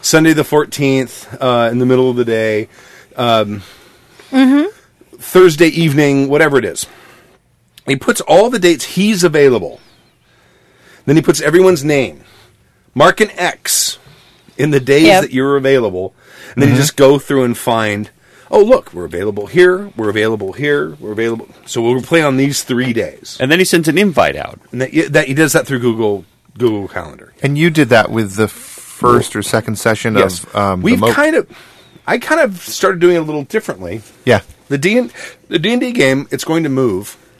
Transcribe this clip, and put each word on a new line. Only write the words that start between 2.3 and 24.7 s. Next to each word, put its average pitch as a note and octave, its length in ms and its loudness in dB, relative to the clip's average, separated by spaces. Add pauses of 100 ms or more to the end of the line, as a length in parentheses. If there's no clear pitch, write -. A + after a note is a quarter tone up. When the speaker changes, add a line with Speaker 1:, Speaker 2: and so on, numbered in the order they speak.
Speaker 1:
um, A2 460 0 (680)
Speaker 2:
Mm-hmm. C4+ 380 2 (480)
Speaker 1:
Thursday E3+ 500 4
evening, C#3+ 640 2
whatever D3 280 2
it A2 80 2
is. - 200 -8 (1000)
He C3+ 80 0
puts - 260 -4
all F#3 280 4
the B3 100 -4
dates F3 260 2
he's G3 380 0
available. C#3 560 2 (1300)
Then C#3+ 100 0
he D#3+ 60 4
puts D#3+ 200 0
everyone's E3 420 2
name. C#3 400 -2 (680)
Mark E3 280 4
an G#3 100 -2
X - 680 -6 (600)
in C#3+ 140 0
the C#3+ 80 2
days C#3 280 4
Speaker 2:
Yep. F#3 160 6
Speaker 1:
that B2 100 -6
you're C3+ 240 0
available. A2+ 560 0 (400)
And B2 80 -2
then B2+ 80 4
Speaker 3:
Mm-hmm. A#2+ 60 4
Speaker 1:
you C3 60 2
just D3 160 -2
go C#3+ 220 6
through C3+ 240 -2
and A#2+ 140 -2
find, G#2+ 520 -4 (420)
"Oh, G#3 120 4
look, - 300 0
we're F2 120 -10
available G2+ 420 -6
here, F#3 480 2
we're G#2+ 140 -4
available G#2 440 -2
here, C#3+ 460 -4
we're G#2+ 120 -12
available." A2+ 360 -4 (180)
So - 160 -6
we'll B2 200 0
play E3 200 0
on C#3 160 0
these C#3 260 -2
three B2 300 -2
days. - 460 -8
Speaker 4:
And C3+ 120 0
then E3+ 80 2
he F#3 60 4
sends E3+ 220 0
an D#3 100 0
invite F2 380 0
out. - 240 -14 (120)